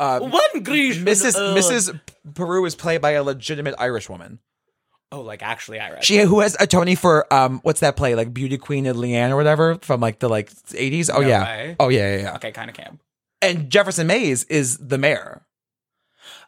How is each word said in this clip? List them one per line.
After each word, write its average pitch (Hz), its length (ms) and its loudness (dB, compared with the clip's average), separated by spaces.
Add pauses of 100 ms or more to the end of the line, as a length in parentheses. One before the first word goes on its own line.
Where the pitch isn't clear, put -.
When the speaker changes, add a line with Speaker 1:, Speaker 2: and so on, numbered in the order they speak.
Speaker 1:
um, 135 300 0
Speaker 2:
<laughs> - 0 -
One 320 320 2
Grecian 254 400 0
Speaker 1:
Missus 208 320 2
Speaker 2:
herb. 196 180 0
Speaker 1:
Missus 190 380 2 (420)
Peru 180 300 -2
is 170 120 -4
played 165 260 -2
by 147 100 2
a 147 120 2
legitimate 139 540 -6
Irish 120 320 -4
woman. 90 300 -18 (720)
Speaker 2:
Oh, 139 100 -14
like, 107 200 -14
actually 110 380 -10
Irish. 98 260 -8
Speaker 1:
She, 202 140 4
who 208 220 6
has 190 180 2
a 202 80 4
Tony 180 260 2
for, 165 400 4
um, 131 300 2
what's 156 160 0
that 147 160 0
play? 131 180 0
Like, 113 180 -2
Beauty 131 280 -6
Queen 139 260 -4
of 127 100 -2
Leanne 120 360 0
or 135 60 0
whatever 156 440 2
from, 127 200 -2
like, 113 180 0
the, 123 100 0
like, 107 220 -2 (240)
eighties? 139 340 -2
Oh, 139 120 2
Speaker 2:
No 135 60 2
Speaker 1:
yeah. 107 180 4
Speaker 2:
way. 120 340 -8
Speaker 1:
Oh, 135 100 4
yeah, 101 280 2
yeah, 98 40 -4
yeah. 98 140 -6
Speaker 2:
Okay, 110 160 -12
kinda 113 220 -14
camp. - 280 -20 (400)
Speaker 1:
And 170 300 0
Jefferson 190 340 2
Mays 170 380 0
is 139 340 -2
the 135 220 -4
mayor. 139 420 -2 (1080)